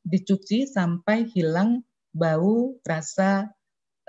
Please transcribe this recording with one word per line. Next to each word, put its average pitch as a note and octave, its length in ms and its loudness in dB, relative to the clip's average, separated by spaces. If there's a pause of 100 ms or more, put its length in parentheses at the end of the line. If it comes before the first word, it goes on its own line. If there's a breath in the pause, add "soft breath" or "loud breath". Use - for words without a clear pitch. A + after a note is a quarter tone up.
dicuci F#3+ 640 -2
sampai G#3 640 -2
hilang F#3+ 560 0 (240)
bau, F#3 720 0
rasa, F#3+ 640 -2 (640)